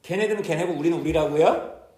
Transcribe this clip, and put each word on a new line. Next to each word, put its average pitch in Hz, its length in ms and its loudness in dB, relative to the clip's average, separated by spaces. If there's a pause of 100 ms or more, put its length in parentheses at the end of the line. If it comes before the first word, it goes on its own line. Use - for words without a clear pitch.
걔네들은 208 400 -2
걔네고 170 320 -2
우리는 156 260 0
우리라고요? 156 800 2 (180)